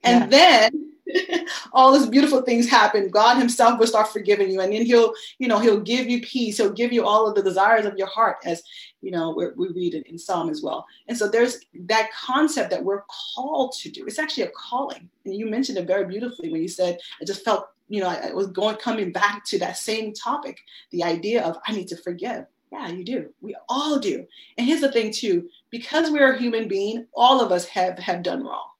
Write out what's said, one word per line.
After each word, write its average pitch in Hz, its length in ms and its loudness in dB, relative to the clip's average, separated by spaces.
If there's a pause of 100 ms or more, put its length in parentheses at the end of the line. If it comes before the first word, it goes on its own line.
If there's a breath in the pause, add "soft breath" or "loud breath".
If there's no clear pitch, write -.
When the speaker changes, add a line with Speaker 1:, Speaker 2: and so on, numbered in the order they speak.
Speaker 1:
And 240 280 6
Speaker 2:
Yeah. 302 380 8
Speaker 1:
then 339 840 -4
<laughs> - 200 -14
all 262 180 10
these 269 160 6
beautiful 269 340 4
things 233 280 0
happen. 208 400 4
God 226 280 6
himself 240 420 4
will 220 80 6
start 214 260 0
forgiving 202 360 0
you. 190 120 -2
And 190 100 -2
then 233 140 0
he'll, 233 280 4 (260 loud breath)
you 254 80 -4
know, 214 120 2
he'll 214 220 4
give 247 280 -2
you 240 120 -2
peace. 233 360 -4
He'll 208 140 0
give 240 220 -2
you 220 120 0
all 220 220 2
of 202 80 -2
the 190 80 0
desires 202 420 2
of 196 120 -6
your 190 100 -4
heart, 220 380 0
as, 170 180 -6 (380 loud breath)
you - 100 -10
know, 165 240 -4
we're, 175 200 -4
we 185 140 -4
read 175 240 -4
it 151 140 -10
in 170 100 -18
Psalm 170 320 -4
as 151 120 -8
well. - 240 -8 (220 soft breath)
And 240 100 -6
so 208 100 0
there's 233 320 0 (220)
that 220 320 0
concept 269 560 -2
that - 140 -4
we're 196 200 -4 (320)
called 277 440 -4
to - 100 -14
do. - 160 -16
It's 214 140 -8
actually 302 240 -4
a 175 80 -6
calling. 262 580 -8 (160)
And 196 100 -8
you 220 120 -6
mentioned 226 300 -4
it 175 100 -6
very 190 180 0
beautifully 190 440 -10
when 160 120 -4
you 180 80 -4
said, 175 280 -4 (240 loud breath)
I 160 40 -10
just 196 180 -8
felt, 208 240 -2 (220)
you 208 100 -4
know, 185 80 -2
I, 170 220 -6
I - 40 -10
was 190 140 -4
going, 214 300 -2
coming 214 340 -4
back 208 360 -2
to 190 120 -2
that - 160 -4
same 220 380 -6
topic, 254 440 -8 (340 loud breath)
the 175 120 -4
idea 170 400 -2
of, 165 140 -4 (100)
"I 220 60 -6
need 190 160 -8
to 170 80 -10
forgive." 180 480 -10 (260)
Yeah, - 160 -12
you 175 160 -10
do. 180 260 -8 (120)
We 208 120 -14 (140)
all 285 320 -2
do. 180 260 -4 (320 soft breath)
And 240 80 -2
here's 302 140 2
the 269 140 2
thing 220 180 0
too, 175 380 -2 (220 loud breath)
because 311 380 -2
we're 277 240 6
a 226 60 -4
human 226 300 -2
being, 202 440 -4
all 254 280 6
of 190 100 0
us 175 140 0
have, 185 340 -2
have 175 240 -4
done 180 220 -4
wrong. - 240 -10 (100)